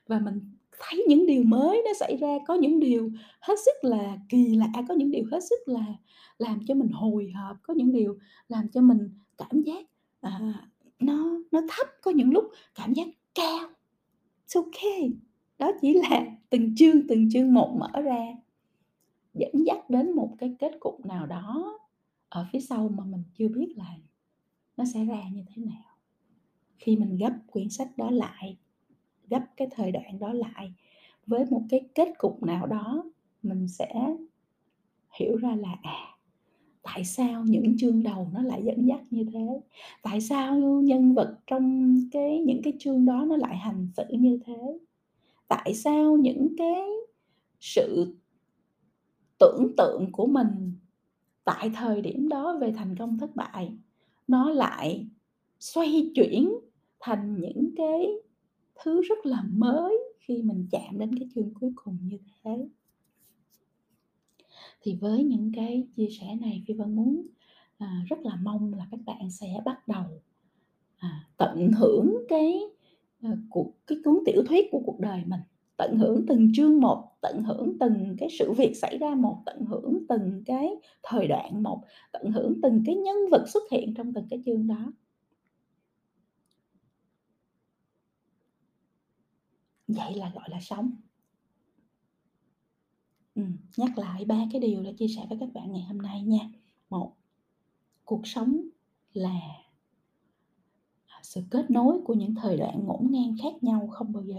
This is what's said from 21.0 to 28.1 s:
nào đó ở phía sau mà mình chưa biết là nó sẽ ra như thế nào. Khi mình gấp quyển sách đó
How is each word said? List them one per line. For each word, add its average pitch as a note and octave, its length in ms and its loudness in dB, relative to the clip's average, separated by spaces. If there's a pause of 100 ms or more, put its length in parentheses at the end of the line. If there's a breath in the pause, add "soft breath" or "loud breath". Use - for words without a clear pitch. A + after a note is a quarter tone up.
nào F3+ 200 -8
đó B3+ 540 -8 (500)
ở F3 220 -8
phía C4 80 -4
sau A3 380 -4
mà G3 60 -8
mình F#3 200 -8 (100)
chưa A3 140 -2
biết B3+ 300 -6
là F3 200 -16 (800)
nó B3 80 -2
sẽ A3 200 -4
ra G#3+ 180 -6 (100)
như G3 100 -12 (120)
thế A3+ 100 -10
nào. - 300 -14 (840)
Khi A3 180 2
mình F#3+ 220 0
gấp A#3 160 -2 (140)
quyển G#3 220 -6
sách - 280 -10
đó A3+ 140 -4